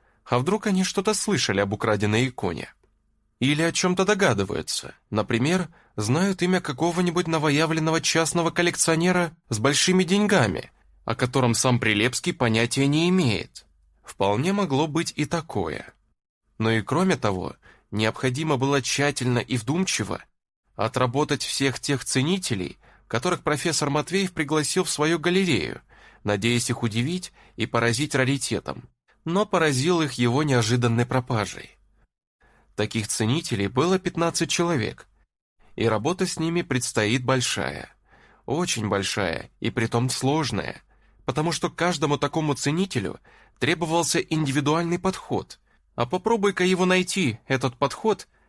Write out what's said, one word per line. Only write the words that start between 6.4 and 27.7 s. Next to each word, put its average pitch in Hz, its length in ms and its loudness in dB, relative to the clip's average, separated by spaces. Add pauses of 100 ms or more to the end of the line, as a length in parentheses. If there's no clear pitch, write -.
имя 180 180 2
какого-нибудь 170 640 0
новоявленного 160 760 2
частного 160 500 0
коллекционера 175 800 2 (160)
с 110 100 -2
большими 147 460 4
деньгами – 185 640 2 (380)
о 113 60 -2
котором 123 400 2
сам 123 260 2
Прилепский 113 540 0
понятия 117 520 2
не 156 220 2
имеет. 151 560 0 (400)
Вполне 107 480 0
могло 160 340 0
быть 156 300 -4
и 147 80 -2
такое. 104 720 -6 (640)
Но 110 120 0
и 110 120 2
кроме 170 340 2
того, 92 400 -4 (340)
необходимо 127 680 0
было 135 240 0
тщательно 127 560 0
и 123 180 -2
вдумчиво 117 640 -2 (540)
отработать 123 640 0
всех - 380 -2
тех 139 240 -2
ценителей, 135 720 -2 (300)
которых 147 360 -2
профессор 151 460 0
Матвеев 170 460 -2
пригласил 156 500 0
в - 60 -4
свою 160 280 0
галерею, 165 600 0 (440)
надеясь 110 440 0
их 120 140 -4
удивить 123 500 -4 (240)
и 107 80 -4
поразить 117 500 0